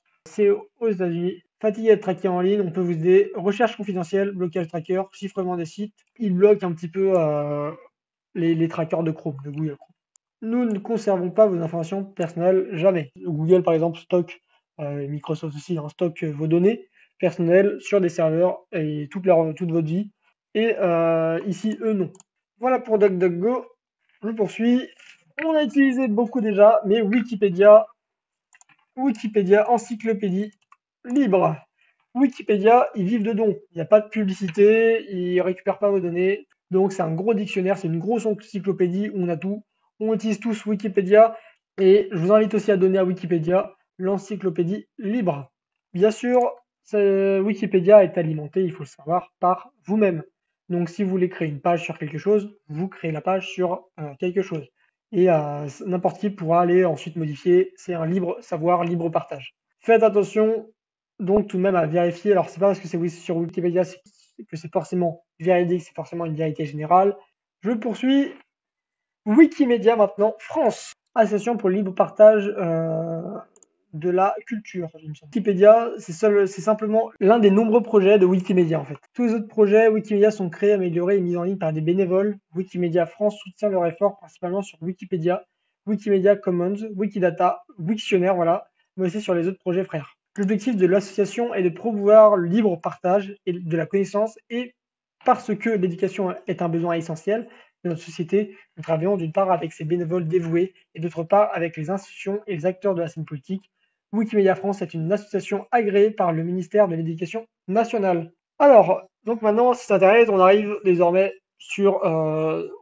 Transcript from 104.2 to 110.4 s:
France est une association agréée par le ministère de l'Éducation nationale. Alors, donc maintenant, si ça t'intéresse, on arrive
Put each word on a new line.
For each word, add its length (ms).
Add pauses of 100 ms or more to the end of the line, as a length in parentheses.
France 280
est 120
une 160
association 600
agréée 380
par 220
le 120
ministère 420
de 80
l'Éducation 520 (200)
nationale. 640 (260)
Alors, 500 (160)
donc 180
maintenant, 300
si 140
ça 80
t'intéresse, 340
on 100
arrive 460